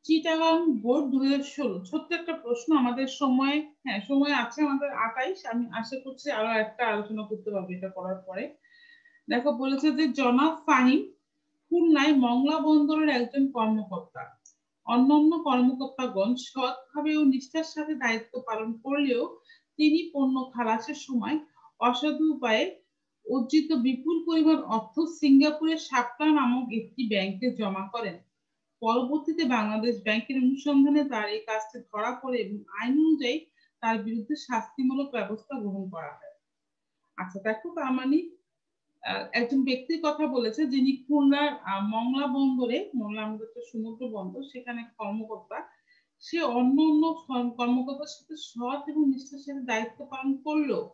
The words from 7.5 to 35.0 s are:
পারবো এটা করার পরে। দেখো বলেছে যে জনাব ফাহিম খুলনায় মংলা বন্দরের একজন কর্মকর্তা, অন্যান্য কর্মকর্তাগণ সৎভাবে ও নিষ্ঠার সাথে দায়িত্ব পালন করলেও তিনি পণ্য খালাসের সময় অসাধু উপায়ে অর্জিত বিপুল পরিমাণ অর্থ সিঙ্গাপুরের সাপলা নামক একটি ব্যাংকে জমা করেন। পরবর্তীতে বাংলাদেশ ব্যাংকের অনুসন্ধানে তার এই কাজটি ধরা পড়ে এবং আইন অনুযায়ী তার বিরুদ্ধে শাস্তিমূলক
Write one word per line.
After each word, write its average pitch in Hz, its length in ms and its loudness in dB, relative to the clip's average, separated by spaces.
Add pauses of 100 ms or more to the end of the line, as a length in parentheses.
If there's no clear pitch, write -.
পারবো 185 220 -4
এটা 190 200 -8
করার 185 300 -6
পরে। 190 180 -8 (840)
দেখো 240 220 2 (120)
বলেছে 269 260 0 (100)
যে 320 60 2 (160)
জনাব 262 320 4 (140)
ফাহিম 262 340 6 (680)
খুলনায় 311 480 4 (100)
মংলা 262 320 2 (100)
বন্দরের 311 520 4
একজন 269 260 0 (120)
কর্মকর্তা, 214 680 -2 (640)
অন্যান্য 285 460 6 (160)
কর্মকর্তাগণ 247 840 2 (180)
সৎভাবে 277 720 -4
ও - 20 4 (100)
নিষ্ঠার 320 420 -6
সাথে 302 280 -6
দায়িত্ব 226 320 -4 (140)
পালন 220 220 -6 (140)
করলেও 269 380 0 (560)
তিনি 302 200 4 (140)
পণ্য 269 240 2 (180)
খালাসের 233 520 -2
সময় 247 300 -2 (440)
অসাধু 285 440 0 (100)
উপায়ে 233 300 0 (640)
অর্জিত 269 420 2 (180)
বিপুল 269 300 0 (100)
পরিমাণ 320 320 4 (180)
অর্থ - 180 -6 (260)
সিঙ্গাপুরের 302 680 6
সাপলা 277 400 0 (100)
নামক 254 280 2 (140)
একটি - 220 -8 (100)
ব্যাংকে 196 340 -2 (120)
জমা 196 260 -4 (100)
করেন। 208 220 -6 (680)
পরবর্তীতে 269 580 0 (140)
বাংলাদেশ 220 380 0 (120)
ব্যাংকের 220 380 -2
অনুসন্ধানে 277 580 6 (100)
তার 214 140 -2 (100)
এই 220 120 -6
কাজটি 220 300 -6 (120)
ধরা 220 300 -2
পড়ে 254 240 -4
এবং 208 140 -8 (200)
আইন 240 160 0 (100)
অনুযায়ী 277 320 2 (460)
তার 226 140 0 (100)
বিরুদ্ধে 226 280 -4 (120)
শাস্তিমূলক 262 680 -2